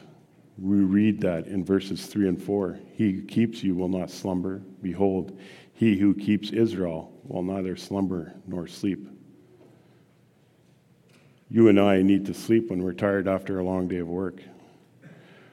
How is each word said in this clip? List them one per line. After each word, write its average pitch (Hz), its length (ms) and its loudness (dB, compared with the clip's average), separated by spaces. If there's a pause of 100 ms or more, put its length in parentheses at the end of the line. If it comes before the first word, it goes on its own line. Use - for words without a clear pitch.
(580)
We 98 200 0
read 101 440 2
that 85 260 -2
in 95 160 -4
verses 95 440 -2
three 101 200 0
and 90 140 -2
four. 101 380 -4 (140)
"He 107 180 0
who 92 120 -6
keeps - 400 -2
you 95 120 0
will 90 140 -2
not 90 200 -4
slumber. 95 520 -6 (200)
Behold, 95 560 -2 (360)
he 110 240 4
who 98 160 4
keeps - 380 -2
Israel 92 600 -2 (140)
will 90 180 -6
neither 92 320 -6
slumber 92 580 -4 (140)
nor 90 180 -8
sleep." - 420 -6 (2500)
You 113 180 8
and 101 120 8
I 98 220 6
need 98 240 4
to 92 80 -6
sleep 113 360 0
when 90 120 -4
we're 92 120 -4
tired 98 340 -2
after 95 320 -2
a 92 40 -2
long 92 240 -2
day 92 100 -4
of 85 100 -6
work. 90 340 -6 (1120)